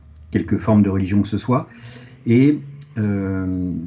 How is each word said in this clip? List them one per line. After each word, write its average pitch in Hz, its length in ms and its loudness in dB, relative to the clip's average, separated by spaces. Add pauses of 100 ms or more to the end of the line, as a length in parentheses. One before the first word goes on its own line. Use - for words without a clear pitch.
(300)
quelque 107 260 -2
forme 104 260 4
de 98 60 2
religion 95 320 0
que 98 80 -2
ce 104 100 -4
soit. 135 300 -2 (580)
Et, 135 320 4 (380)
euh, 95 760 -4 (140)